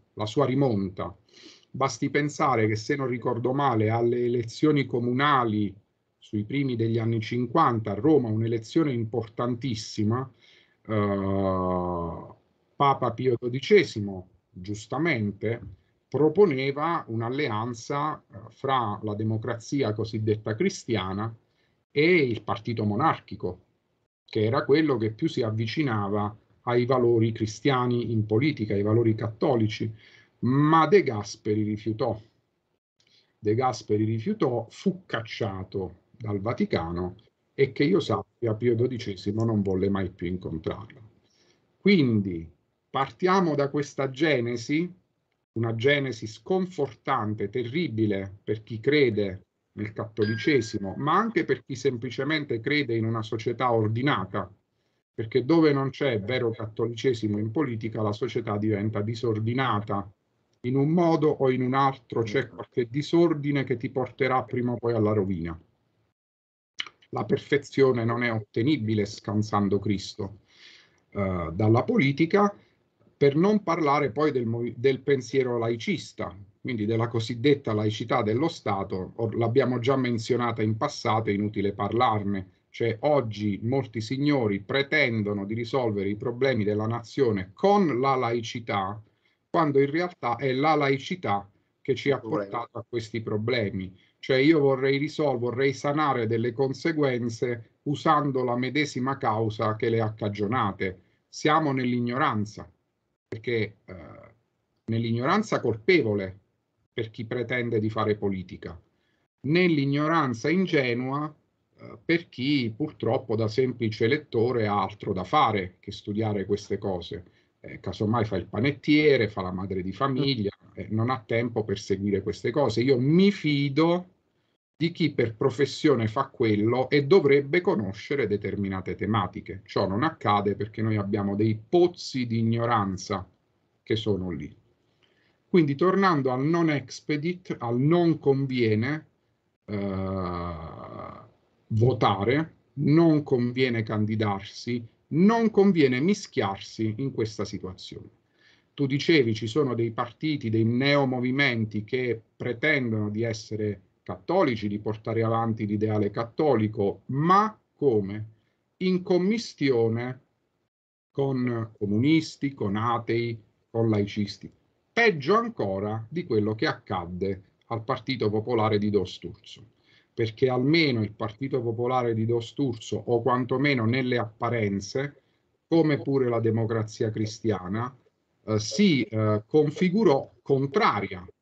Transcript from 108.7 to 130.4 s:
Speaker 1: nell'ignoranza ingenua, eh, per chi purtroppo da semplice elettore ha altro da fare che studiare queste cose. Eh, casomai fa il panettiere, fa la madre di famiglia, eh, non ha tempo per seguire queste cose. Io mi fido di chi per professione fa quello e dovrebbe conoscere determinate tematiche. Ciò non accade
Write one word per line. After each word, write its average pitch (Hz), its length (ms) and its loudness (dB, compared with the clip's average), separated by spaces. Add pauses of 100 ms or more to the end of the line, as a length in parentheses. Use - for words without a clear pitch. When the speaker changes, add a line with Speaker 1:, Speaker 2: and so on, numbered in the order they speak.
Speaker 1:
nell'ignoranza 147 1040 2
ingenua, 143 840 0 (440)
eh, - 260 -18
per 170 240 0
chi 131 480 0
purtroppo 120 580 -2
da 110 140 0
semplice 123 560 0
elettore 120 640 2
ha 101 160 2
altro 98 320 -4
da 92 100 -4
fare 104 560 2
che 98 120 -12
studiare 104 520 -4
queste 101 320 -2
cose. 90 480 -6 (360)
Eh, - 200 -16
casomai 110 460 0
fa 98 100 -4
il - 120 -2
panettiere, 143 800 2
fa 98 120 -8
la 92 120 -6
madre 92 280 -4
di 92 120 -6
famiglia, 131 580 0 (240)
eh, 101 160 -12
non 110 180 0
ha 127 160 -4
tempo 117 400 -2
per 101 140 -4
seguire 98 420 -2
queste - 300 -4
cose. 117 320 0
Io 131 160 4
mi 170 340 4
fido 156 760 0 (760)
di 165 80 0
chi 165 220 0
per 113 240 -2
professione 135 720 2
fa 131 180 -2
quello 113 640 2
e 147 140 2
dovrebbe 143 560 4
conoscere 135 640 -2
determinate 98 720 -4
tematiche. 95 680 -4
Ciò - 220 0
non 98 160 -2
accade 104 540 0